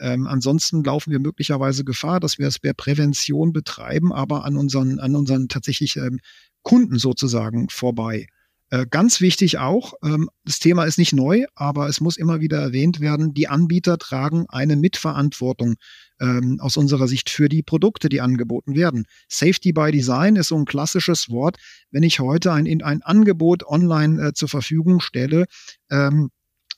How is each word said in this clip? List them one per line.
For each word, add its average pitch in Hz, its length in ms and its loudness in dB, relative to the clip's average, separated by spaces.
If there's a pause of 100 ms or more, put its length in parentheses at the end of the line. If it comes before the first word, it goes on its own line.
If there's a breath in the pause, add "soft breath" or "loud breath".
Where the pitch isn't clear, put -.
ähm, 127 260 -2
ansonsten 143 560 0
laufen 147 280 -2
wir 139 80 0
möglicherweise 139 680 -2
Gefahr, 151 340 -2
dass 165 180 -4
wir 139 100 -2
es 139 120 -4
per 139 140 -2
Prävention 147 800 0
betreiben, 156 600 -2
aber 143 300 -4
an 143 140 -4
unseren, 135 420 0
an 135 160 -2
unseren 131 320 0
tatsächlich, 135 500 -4
ähm, 127 220 -6 (440 soft breath)
Kunden 233 340 4
sozusagen 117 720 -2
vorbei. 113 580 -4 (440)
Äh, 127 180 -2
ganz 190 320 2
wichtig 180 380 2
auch, 160 340 -2 (100)
ähm, 156 260 -2 (140)
das - 140 -6
Thema 170 280 4
ist 160 120 -2
nicht 170 160 2
neu, 156 400 2
aber 143 340 -4
es 147 140 -4
muss 165 160 -2
immer 165 240 0
wieder 151 160 -2
erwähnt 147 420 0
werden, 147 360 0
die 151 120 0
Anbieter 170 520 2
tragen 151 500 -4
eine 143 260 0
Mitverantwortung, 139 1000 -2 (440 loud breath)
ähm, 127 400 0
aus 135 160 -4
unserer 139 320 2
Sicht 131 220 -4
für 147 180 2
die 156 140 2
Produkte, 160 480 0
die 131 120 0
angeboten 123 540 -2
werden. 143 300 0 (240 soft breath)
Safety 180 420 2
by 151 200 2
Design 143 440 4
ist 180 120 2
so 160 100 0
ein 147 80 2
klassisches 156 640 -2
Wort. 131 280 -2 (340 loud breath)
Wenn 143 100 0
ich 165 180 4
heute 160 340 2
ein, 151 120 2
in, 160 160 -2
ein 147 220 -4
Angebot 175 640 4
online, 156 640 2
äh, - 40 -4
zur 151 160 -6
Verfügung 160 500 2
stelle, 151 460 0 (460 loud breath)
ähm, 143 400 2 (460)